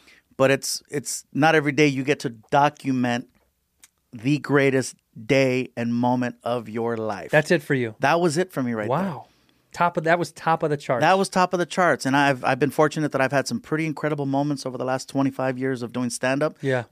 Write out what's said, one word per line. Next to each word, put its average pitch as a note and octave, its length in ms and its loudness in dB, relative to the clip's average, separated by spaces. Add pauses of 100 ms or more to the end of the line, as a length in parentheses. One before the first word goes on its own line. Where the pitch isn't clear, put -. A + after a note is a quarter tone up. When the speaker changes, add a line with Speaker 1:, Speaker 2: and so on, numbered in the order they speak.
(380)
Speaker 1:
But C3+ 120 6
it's, - 400 -2
it's - 440 -8
not D#3 200 4
every D3 180 2
day D3+ 140 4
you C3+ 160 0
get C#3 180 0
to C3 100 -6 (200)
document C3 760 0 (840)
the C3 260 -2
greatest C3+ 560 0 (320)
day C3 500 2
and A#2 180 -2
moment B2 500 0
of A#2 240 -4
your A#2 280 -4
life. G#2 340 -8
Speaker 2:
That's D3+ 200 2
it E3+ 120 2
for D3 120 -4
you. A#2 260 -2
Speaker 1:
That D3+ 200 2
was E3 180 0
it F#3 140 -4
for C#3 100 -4
me A#2+ 100 -4
right G#2+ 160 -4
there. - 0 -
Speaker 2:
Wow. E3+ 380 -4 (440)
Top F3 280 -2
of, D#3+ 60 -2
that E3 140 2
was E3+ 140 -6
top D#3+ 300 -2
of D#3 80 0
the D3 80 -2
charts. C3 240 -2
Speaker 1:
That F#3 160 4
was G3 100 0
top F3+ 240 0
of F#3 60 0
the F3 80 0
charts. E3 400 0
And C3+ 100 2
I've, C#3 260 2
I've B2+ 160 0
been C#3 120 2
fortunate D3+ 420 2
that C3 80 0
I've C3 120 2
had C3+ 140 2
some A#2 140 -4
pretty D#3 240 -4
incredible D3+ 420 -2
moments C#3 380 -2
over B2+ 140 -8
the B2+ 60 -6
last B2+ 260 -4
twenty-five C3+ 480 0
years C3 240 -4
of A#2 100 -8
doing B2 160 -4
stand-up. C#3 540 -2
Speaker 2:
Yeah. C3 300 0